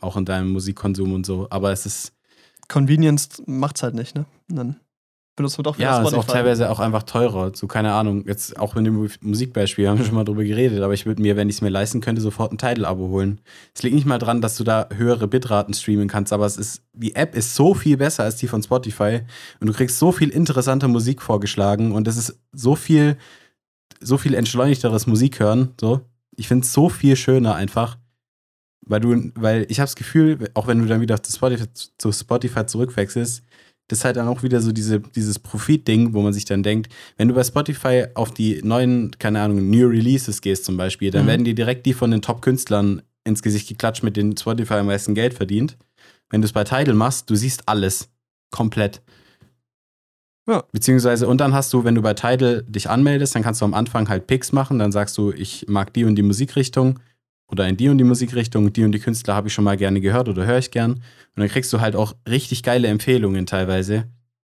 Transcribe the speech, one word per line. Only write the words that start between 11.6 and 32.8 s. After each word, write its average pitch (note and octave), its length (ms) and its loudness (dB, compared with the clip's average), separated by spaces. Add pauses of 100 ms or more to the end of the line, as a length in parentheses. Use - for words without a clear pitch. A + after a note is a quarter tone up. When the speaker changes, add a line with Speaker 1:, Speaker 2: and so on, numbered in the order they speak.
Speaker 1:
mir G#2 80 0
leisten G#2 320 -2
könnte, A2+ 200 -2
sofort A2 300 -4
ein A2 60 -10
Tidal-Abo F#2+ 520 -4
holen. G2 300 -2 (360)
Es - 80 -12
liegt B2 120 0
nicht D3 120 2
mal C3 100 0
dran, A#2 240 0
dass A2 160 -2
du A#2 60 -4
da A2 280 0
höhere A#2 360 0
Bitraten G#2 480 0
streamen G#2 320 0
kannst, G2+ 260 -2
aber G#2 140 0
es G2+ 100 -4
ist, - 240 -10 (120)
die A2+ 220 -8
App D#3 200 -2
ist A2+ 200 -4
so F3 200 6
viel D3 220 2
besser C#3 260 0
als A2+ 140 -2
die B2+ 100 -6
von A2 160 -2
Spotify A#2 580 0 (380)
und G#2+ 80 -2
du G#2+ 60 2
kriegst B2 260 -2
so E3+ 120 4
viel D#3+ 180 2
interessante C3+ 580 0
Musik A#2+ 340 0
vorgeschlagen G#2 720 0
und G#2+ 160 0
es A#2 100 -2
ist - 220 -8 (120)
so C3 240 2
viel, D3 400 4 (840)
so B2 160 0
viel C#3 160 0
entschleunigteres A#2+ 720 2
Musik A#2+ 340 2
hören, A#2 400 2
so. B2+ 220 0 (340)
Ich A2 120 -10
find's B2 260 2
so D#3 160 4
viel C#3 260 4
schöner B2+ 380 2
einfach, G2+ 460 -4 (880)
weil G#2+ 140 0
du, A#2+ 340 2
weil A2 340 0
ich G#2+ 100 -2
hab's C#3 160 -2
Gefühl, D#3 600 2
auch G#2+ 100 -2
wenn A#2 140 2
du A#2 80 2
dann A2+ 140 2
wieder A2+ 200 0
zu - 100 -10
Spotify, A#2+ 340 -2 (340)
zu A2 120 -2
Spotify A#2+ 540 -2
zurückwechselst, A#2+ 800 -4 (460)